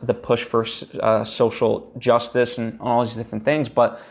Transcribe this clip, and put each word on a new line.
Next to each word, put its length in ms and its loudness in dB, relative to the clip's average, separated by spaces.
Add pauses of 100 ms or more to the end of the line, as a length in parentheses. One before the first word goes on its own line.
the 120 0
push 300 0
for 200 0
s-, 220 -8 (160)
uh, 240 2
social 720 0
justice 600 2
and 220 -6
all 240 2
these 120 -4
different 280 -8
things. 240 0
But, 320 2 (120)